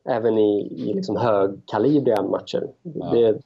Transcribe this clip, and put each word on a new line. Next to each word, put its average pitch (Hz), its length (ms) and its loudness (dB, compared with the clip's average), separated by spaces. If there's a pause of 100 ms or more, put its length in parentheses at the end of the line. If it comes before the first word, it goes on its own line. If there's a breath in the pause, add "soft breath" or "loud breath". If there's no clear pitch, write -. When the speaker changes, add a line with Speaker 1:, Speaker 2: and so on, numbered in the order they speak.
Speaker 1:
även 113 340 0
i, 104 220 4 (160)
i 101 180 -4
liksom 107 220 -4
högkalibriga 107 1080 2
matcher. - 460 -4 (140)
Speaker 2:
Ja. 139 300 -10
Speaker 1:
Det, 117 340 4